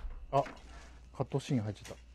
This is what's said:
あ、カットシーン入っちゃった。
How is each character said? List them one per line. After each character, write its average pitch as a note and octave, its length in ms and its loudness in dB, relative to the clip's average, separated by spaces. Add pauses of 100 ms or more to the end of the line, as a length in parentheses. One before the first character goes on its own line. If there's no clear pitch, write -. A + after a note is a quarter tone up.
(320)
あ、 C#3 120 8 (720)
カ C#3 80 4
ッ - 20 -6
ト C#3 140 2
シ - 140 0
ー B2 60 6
ン - 20 4
入 G#2+ 100 2
っ - 40 -2
ち - 140 -12
ゃ - 40 -8
っ - 40 -14
た。 - 60 -18 (120)